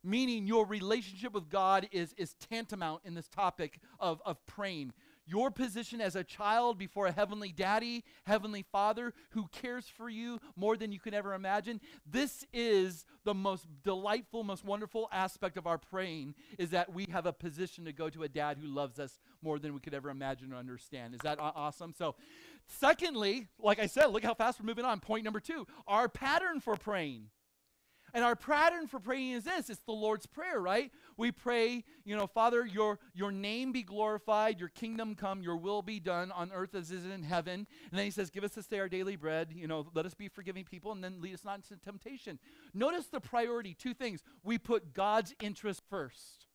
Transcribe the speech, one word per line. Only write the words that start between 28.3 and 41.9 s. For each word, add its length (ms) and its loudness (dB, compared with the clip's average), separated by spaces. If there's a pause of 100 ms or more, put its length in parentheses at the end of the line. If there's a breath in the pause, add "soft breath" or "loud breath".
pattern 520 4
for 120 -8
praying 320 -2
is 140 -4
this. 240 -2
It's 160 -10
the 80 -4
Lord's 320 0
Prayer, 340 -4
right? 320 2 (240 loud breath)
We 160 2
pray, 540 2 (180 loud breath)
you 140 -4
know, 100 2
"Father, 380 4
your, 340 2 (140 loud breath)
your 180 -2
name 400 -2
be 120 -2
glorified, 760 2
your 80 -4
kingdom 480 -4
come, 260 -4
your 140 -2
will 260 0
be 200 -6
done 280 0
on 220 -6
earth 240 -6
as 160 -6
is 140 -8
in 180 -8
heaven." 420 -2 (240 loud breath)
And 80 -4
then 60 0
he 80 -2
says, 180 -4
"Give 140 -6
us 100 -4
this 140 -12
day 120 -2
our 100 -2
daily 260 -2
bread, 380 -2
you 120 -10
know, 280 -4
let 120 0
us 80 -10
be 140 -12
forgiving 380 -10
people, 260 -10
and 100 -8
then 200 -8
lead 140 -8
us 100 -16
not 140 -6
into 180 -20
temptation." 600 -12 (360 loud breath)